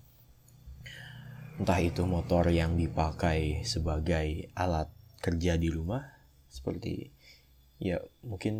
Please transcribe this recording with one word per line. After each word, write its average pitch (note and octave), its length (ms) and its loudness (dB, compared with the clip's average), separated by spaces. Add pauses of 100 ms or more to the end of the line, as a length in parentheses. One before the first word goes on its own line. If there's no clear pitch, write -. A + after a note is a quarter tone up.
(1600)
Entah F#2 240 2
itu F2 240 2
motor F2 480 4
yang E2 240 4
dipakai D#2+ 880 2
sebagai D#2+ 960 -2
alat E2+ 320 0 (320)
kerja E2+ 320 2
di E2 160 2
rumah, E2+ 320 -2 (480)
seperti - 640 -6 (640)
ya F2+ 240 -2 (240)
mungkin G#2+ 320 -4